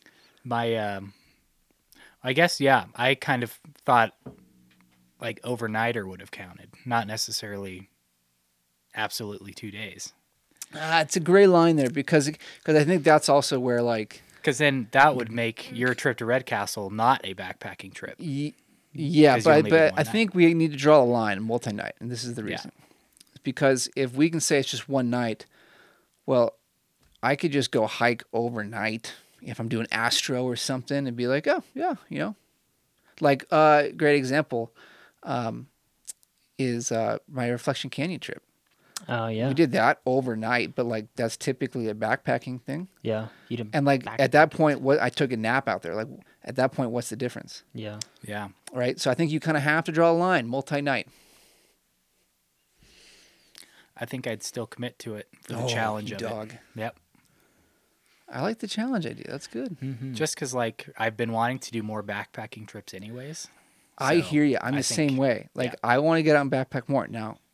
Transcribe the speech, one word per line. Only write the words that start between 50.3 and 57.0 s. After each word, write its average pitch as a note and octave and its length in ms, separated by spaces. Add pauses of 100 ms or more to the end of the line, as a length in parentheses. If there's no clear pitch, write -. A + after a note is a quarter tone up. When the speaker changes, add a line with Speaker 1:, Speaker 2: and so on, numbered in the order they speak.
Speaker 2:
multi-night. C3+ 600 (3000)
Speaker 1:
I - 100
think B2+ 200
I'd A2 160
still A#2 240
commit - 340
to A2 160
it G#2 120 (140)
for - 120
the A#2 100
Speaker 2:
Oh, B2+ 40
Speaker 1:
challenge A2 420
Speaker 2:
you G#2 60
Speaker 1:
of G2 60
it. A2+ 60
Speaker 2:
dog. A2 260 (200)
Speaker 1:
Yep. A2+ 220 (1300)